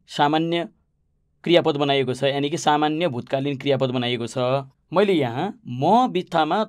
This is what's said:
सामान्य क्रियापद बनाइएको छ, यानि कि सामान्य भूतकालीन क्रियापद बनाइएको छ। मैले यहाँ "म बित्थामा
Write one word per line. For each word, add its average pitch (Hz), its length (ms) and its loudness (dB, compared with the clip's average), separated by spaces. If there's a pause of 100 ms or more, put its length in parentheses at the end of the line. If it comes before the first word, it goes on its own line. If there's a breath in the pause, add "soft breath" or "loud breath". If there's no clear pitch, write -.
सामान्य 160 600 0 (760)
क्रियापद 160 340 4
बनाइएको 139 360 0
छ, 127 100 -8
यानि 139 260 0
कि 160 80 2
सामान्य 151 500 0
भूतकालीन 135 500 -4
क्रियापद 135 320 0
बनाइएको 120 380 -2
छ। - 100 -8 (560)
मैले 196 200 4
यहाँ 139 340 -2 (200)
"म 170 440 2
बित्थामा 175 580 -2